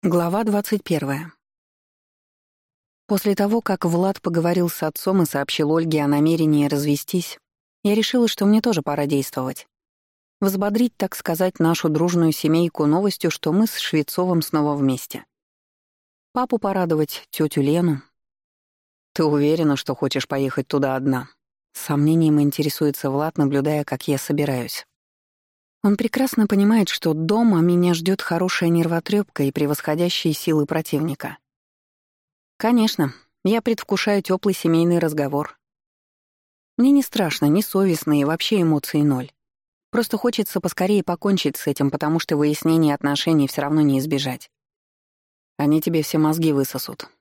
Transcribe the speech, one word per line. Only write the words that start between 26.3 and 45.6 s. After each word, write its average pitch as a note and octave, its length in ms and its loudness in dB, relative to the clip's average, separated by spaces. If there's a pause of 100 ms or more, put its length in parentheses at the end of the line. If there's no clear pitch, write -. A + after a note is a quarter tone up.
понимает, G3+ 420 2
что - 240 -2
дома F#3+ 480 2
меня F3 320 4
ждёт E3+ 280 -2
хорошая F3 480 -2
нервотрёпка E3+ 760 0
и C#3 80 0
превосходящие D3+ 840 -2
силы D3+ 320 0
противника. D3 720 -4 (1200)
«Конечно, A3 560 0 (320)
я A3 160 2
предвкушаю G#3 600 -2
тёплый F#3+ 320 0
семейный E3+ 460 2
разговор. D3 580 -4 (1200)
Мне B3+ 140 4
не C#4 120 6
страшно, E3 420 -2
не D#3 160 4
совестно E3+ 580 0
и C#3 60 2
вообще E3+ 380 0
эмоций D3+ 400 0
ноль. C3 280 0 (580)
Просто A3+ 280 -2
хочется A3 420 -2
поскорее F#3+ 440 0
покончить F3 540 -2
с - 100 -6
этим, C#3 220 0
потому D3+ 300 -2
что - 160 -2
выяснения D3+ 580 2
отношений C#3+ 540 0
всё - 140 -4
равно D3 200 0
не C#3 180 4
избежать. C#3 520 -4 (1040)
Они D3 220 2